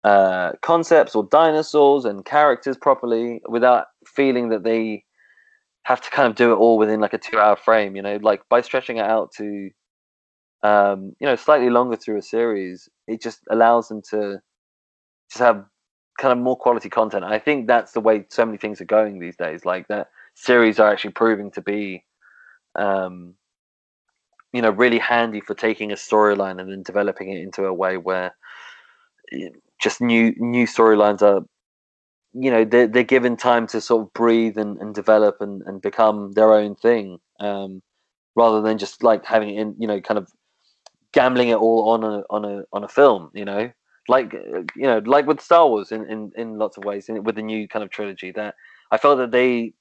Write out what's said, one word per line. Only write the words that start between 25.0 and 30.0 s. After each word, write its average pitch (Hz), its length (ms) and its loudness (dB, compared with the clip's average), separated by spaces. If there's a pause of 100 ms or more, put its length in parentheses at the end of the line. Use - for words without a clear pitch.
for 101 140 -12
taking 107 380 -4
a 98 40 -8
storyline 101 640 0
and 92 100 -14
then 98 120 -14
developing 95 500 -6
it 95 80 -10
into 95 240 -8
a 95 80 -4
way 92 240 -4
where 90 380 -6 (1000)
y-, 78 180 -12 (300)
just - 220 -4